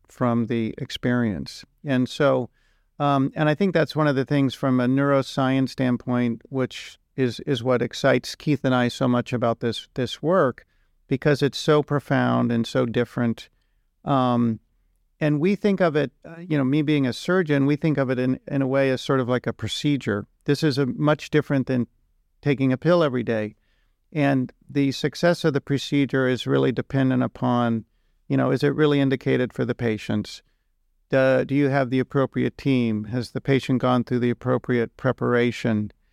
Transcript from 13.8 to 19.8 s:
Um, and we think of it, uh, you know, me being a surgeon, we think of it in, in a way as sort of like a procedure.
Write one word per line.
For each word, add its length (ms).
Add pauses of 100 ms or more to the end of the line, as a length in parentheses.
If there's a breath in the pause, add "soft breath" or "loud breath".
Um, 540 (600)
and 200
we 160
think 260
of 140
it, 160 (140)
uh, 140
you 180
know, 60
me 180
being 240
a 80
surgeon, 520
we 100
think 220
of 120
it 80
in, 300
in 140
a 60
way 220
as 120
sort 180
of 80
like 180
a 80
procedure. 720 (200)